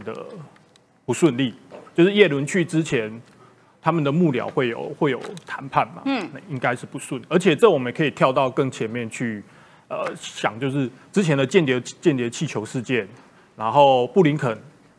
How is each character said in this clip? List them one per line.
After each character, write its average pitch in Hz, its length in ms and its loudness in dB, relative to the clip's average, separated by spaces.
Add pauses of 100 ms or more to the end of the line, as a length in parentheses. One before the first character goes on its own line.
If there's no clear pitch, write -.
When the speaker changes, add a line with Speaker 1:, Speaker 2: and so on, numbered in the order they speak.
Speaker 1:
的 104 100 -10 (960)
不 123 80 0
顺 131 240 4
利。 127 160 0 (400)
就 170 80 6
是 196 100 6
叶 202 140 6
伦 143 180 0
去 170 200 0
之 160 180 -2
前， 113 400 -4 (580)
他 160 120 0
们 165 100 0
的 139 80 0
幕 160 220 2
僚 110 160 -4
会 127 200 -2
有， 117 300 -8
会 147 120 0
有 117 100 -4 (260)
谈 - 220 -12
判 135 200 0
嘛， 170 180 -18
Speaker 2:
嗯。 254 260 -4
Speaker 1:
那 135 160 -16
应 143 100 -6
该 123 160 -2
是 - 120 -12
不 - 120 -12
顺。 131 300 -8
而 165 100 4
且 208 160 4
这 233 140 6
我 165 100 4
们 123 140 -6
可 165 100 -2
以 147 80 0
跳 139 220 2
到 135 160 2
更 131 220 -2
前 120 180 -6
面 117 220 -6
去， 110 320 -6 (460)
呃， - 280 -6
想 - 420 -6
就 135 120 -4
是 135 180 -2 (240)
之 202 100 2
前 156 140 2
的 135 100 2
间 175 180 4
谍， 127 140 2 (220)
间 151 160 2
谍 120 140 -2
气 156 160 -6
球 110 180 -4
事 131 160 -6
件， 117 260 -2 (480)
然 110 160 -4
后 131 360 4
布 190 160 4
林 147 160 4
肯 117 200 -2 (400)